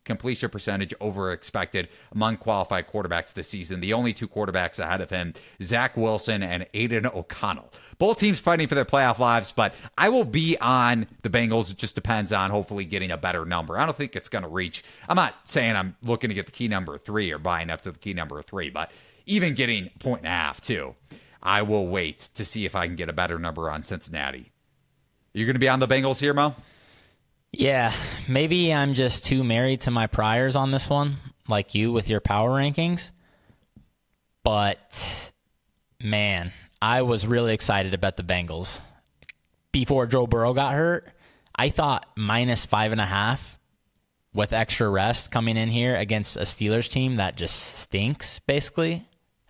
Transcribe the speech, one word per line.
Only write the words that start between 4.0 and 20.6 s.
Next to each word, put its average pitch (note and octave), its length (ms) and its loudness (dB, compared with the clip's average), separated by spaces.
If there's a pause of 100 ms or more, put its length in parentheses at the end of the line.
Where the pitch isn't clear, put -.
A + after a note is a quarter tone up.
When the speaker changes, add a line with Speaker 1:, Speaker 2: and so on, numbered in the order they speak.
Speaker 1:
two A2 120 -10
quarterbacks F#2 520 -2
ahead F#2 240 -2
of D#2+ 80 -8
him, F2 240 -4 (280)
Zach A#2 320 0
Wilson A2 480 0
and F2+ 300 -4
Aiden A2+ 320 0 (100)
O'Connell. E2+ 560 -6 (280)
Both G#3+ 220 2
teams G3+ 200 2
fighting E3 280 2
for D3 60 0
their C#3 120 2
playoff B2+ 320 4
lives, A#2 340 2
but G#2+ 220 2 (240)
I F#3+ 100 6
will A#3+ 160 4
be D#3+ 380 2
on A#2+ 460 4 (160)
the A#2 40 -2
Bengals. A2+ 420 2
It F#2+ 60 -10
just - 180 -6
depends G#2+ 380 -2
on G2 180 2
hopefully G2+ 360 -2
getting F#2 240 -4
a D#2+ 80 -4
better F2 260 -2
number. E2+ 340 -4
I C#3+ 60 2
don't - 120 -2
think C#3+ 200 -6
it's - 140 -12
gonna F#2 180 -6
reach, F2+ 340 -6 (280)
I'm F3 60 2
not E3 180 2 (100)
saying A2+ 320 2
I'm F#2 260 -2
looking A#2 260 0
to G#2 60 -4
get F#2+ 120 -6
the - 60 -20
key A#2+ 160 -4
number F#2 280 -4
three G#2 340 -2
or D2+ 80 -4
buying E2 300 -2
up D#2+ 140 -6
to F2+ 100 -10
the - 60 -18
key G2 160 -8
number D2+ 260 -8
three, E2 300 -8
but D#2 200 -6 (360)
even F3+ 280 0
getting A2+ 400 -2
a - 40 -20
point B2 220 -4
and D#2+ 80 -6
a - 20 -2
half, E2 320 -2